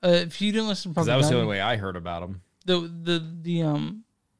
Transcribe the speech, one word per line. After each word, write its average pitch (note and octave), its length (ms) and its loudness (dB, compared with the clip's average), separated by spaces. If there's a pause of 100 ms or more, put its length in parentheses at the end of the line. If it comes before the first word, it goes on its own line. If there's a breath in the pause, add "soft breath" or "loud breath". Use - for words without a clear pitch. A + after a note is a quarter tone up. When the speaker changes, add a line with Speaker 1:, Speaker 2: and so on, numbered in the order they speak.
Speaker 1:
Uh, F3+ 60 2
if F3 320 2
you G#3 100 2
didn't A3 160 0
listen F#3+ 240 -4
to D3+ 40 -6
Speaker 2:
'Cause E3 100 2
that A#2 100 4
was C3+ 140 6
the B2 60 4
Speaker 1:
Propagandhi - 60 4
Speaker 2:
only A2 60 2
way G2 140 0
I A2+ 160 0
heard F#2+ 180 -4
about E2+ 280 -6
'em. F#2 180 -10 (240)
Speaker 1:
the, F3+ 140 2 (240)
the, E3 280 -2 (120)
the, E3+ 180 0
um, D#3 420 -2 (360)